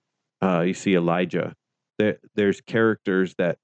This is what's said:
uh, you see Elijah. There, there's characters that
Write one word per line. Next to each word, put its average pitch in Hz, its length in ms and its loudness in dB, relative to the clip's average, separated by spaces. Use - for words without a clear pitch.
uh, 92 180 2
you 90 140 0
see 101 200 0
Elijah. 85 600 0
There, 107 200 0
there's 101 260 0
characters 101 800 0
that 87 260 -2